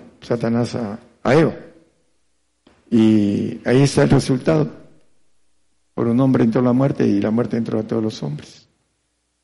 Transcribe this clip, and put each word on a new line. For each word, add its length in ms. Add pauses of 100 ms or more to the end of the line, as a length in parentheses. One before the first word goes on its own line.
(200)
Satanás 540
a, 240 (240)
a 120
Eva. 200 (1400)
Y 720
ahí 180
está 200
el 80
resultado. 600 (1200)
"Por 140
un 120
hombre 240
entró 180
la 100
muerte 340
y 140
la 100
muerte 260
entró 220
a 60
todos 180
los 200
hombres". 440 (760)